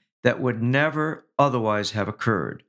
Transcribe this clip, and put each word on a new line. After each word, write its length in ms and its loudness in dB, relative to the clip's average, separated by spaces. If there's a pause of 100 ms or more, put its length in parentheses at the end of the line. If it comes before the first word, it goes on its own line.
(220)
that 180 2
would 220 -2
never 640 0 (140)
otherwise 520 2
have 160 -2
occurred. 600 -2